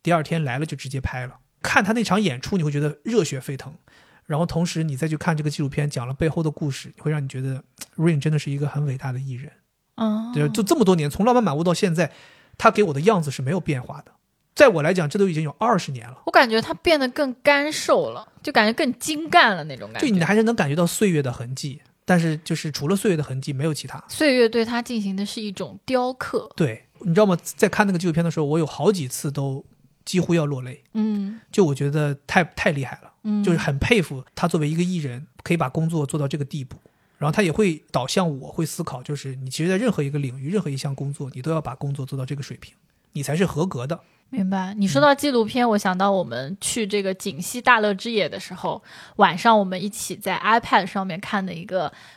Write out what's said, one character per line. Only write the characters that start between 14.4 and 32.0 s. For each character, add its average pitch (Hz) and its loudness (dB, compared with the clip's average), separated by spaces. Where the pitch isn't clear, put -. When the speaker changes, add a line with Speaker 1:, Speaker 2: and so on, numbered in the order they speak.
Speaker 1:
在 285 10
我 165 4
来 160 4
讲， 175 0
这 202 -2
都 196 4
已 - 0
经 156 -2
有 147 -6
二 220 4
十 - -4
年 113 -12
了。 123 -18
Speaker 2:
我 339 -4
感 285 6
觉 220 2
他 311 -4
变 311 2
得 254 0
更 254 -2
干 285 2
瘦 196 2
了， 123 -12
就 294 -6
感 220 6
觉 220 2
更 262 0
精 311 -6
干 262 6
了 151 -6
那 151 -10
种 104 -12
感 - -8
觉。 311 4
Speaker 1:
就 226 4
你 175 4
还 185 2
是 220 6
能 226 2
感 190 2
觉 143 0
到 175 4
岁 208 0
月 156 2
的 127 -4
痕 120 -10
迹， 135 -10
但 180 4
是 160 0
就 170 -4
是 156 -4
除 143 -6
了 185 2
岁 202 2
月 165 0
的 151 0
痕 131 -6
迹， 139 -6
没 135 -2
有 160 0
其 139 -8
他。 - -14
Speaker 2:
岁 294 4
月 240 6
对 226 2
他 240 -2
进 233 -6
行 196 -4
的 202 -4
是 214 -8
一 214 -8
种 185 -10
雕 254 0
刻。 - -6
Speaker 1:
对， 117 -2
你 170 0
知 196 6
道 214 8
吗？ 180 4
在 - 2
看 208 2
那 196 2
个 175 0
纪 180 -2
录 165 2
片 170 0
的 170 0
时 160 -2
候， 151 0
我 151 2
有 160 2
好 147 0
几 175 0
次 139 -6
都 139 -4
几 - -2
乎 175 2
要 165 2
落 143 -4
泪。 127 -14
Speaker 2:
嗯。 214 -2
Speaker 1:
就 202 4
我 143 4
觉 143 0
得 147 0